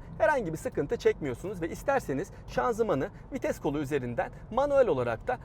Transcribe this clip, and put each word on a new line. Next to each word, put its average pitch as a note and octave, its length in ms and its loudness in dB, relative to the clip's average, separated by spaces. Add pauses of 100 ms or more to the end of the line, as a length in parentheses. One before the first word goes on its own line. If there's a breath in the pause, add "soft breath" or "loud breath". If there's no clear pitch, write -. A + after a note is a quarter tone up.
(180 loud breath)
herhangi B3+ 360 4
bir D#3+ 40 -4
sıkıntı F3 400 -2
çekmiyorsunuz F3 640 0
ve F3 80 -2
isterseniz F#3+ 600 -2 (160 loud breath)
şanzımanı G#3 640 2 (240 loud breath)
vites C#4+ 260 -2
kolu D3 200 0
üzerinden C3 520 -2 (200 loud breath)
manuel C4+ 360 4
olarak A#2+ 400 0
da B3+ 180 0